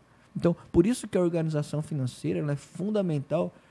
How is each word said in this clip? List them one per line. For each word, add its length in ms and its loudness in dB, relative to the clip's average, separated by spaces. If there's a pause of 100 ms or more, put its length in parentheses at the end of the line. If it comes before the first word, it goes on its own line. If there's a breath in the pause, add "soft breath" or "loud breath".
(360 soft breath)
Então, 200 2 (140 loud breath)
por 160 6
isso 200 0
que 100 -2
a 40 4
organização 600 0
financeira, 560 -4
ela 140 -2
é 40 0
fundamental, 960 -2 (180 soft breath)